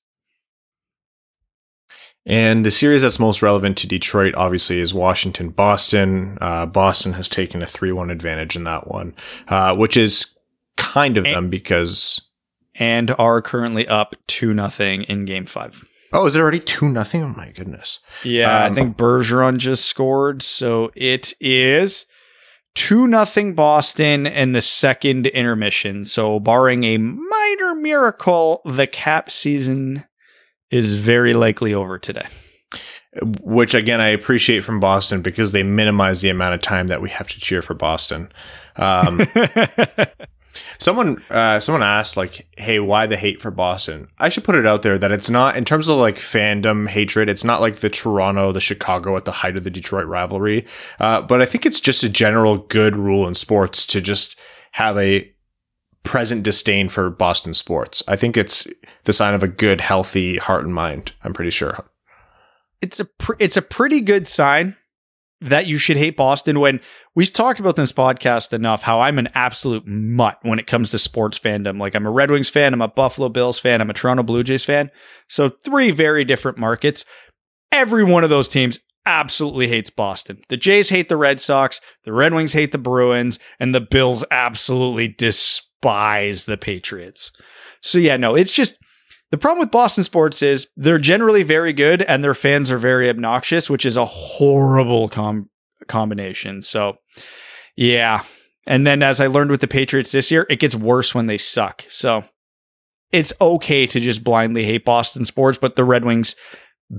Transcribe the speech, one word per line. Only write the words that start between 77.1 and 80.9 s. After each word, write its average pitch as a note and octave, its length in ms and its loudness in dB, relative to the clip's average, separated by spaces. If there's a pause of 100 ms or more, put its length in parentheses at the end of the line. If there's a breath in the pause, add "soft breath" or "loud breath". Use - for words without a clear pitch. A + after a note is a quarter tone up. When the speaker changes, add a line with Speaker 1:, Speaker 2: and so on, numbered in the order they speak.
Speaker 2:
Every A#3 340 2
one F3 180 6
of D#3+ 60 4
those C#3+ 180 2
teams B2+ 320 0 (260)
absolutely C#3+ 640 -2
hates A#2 220 -2
Boston. - 580 -8
The B2+ 100 -6
Jays G3 320 2
hate F3+ 200 0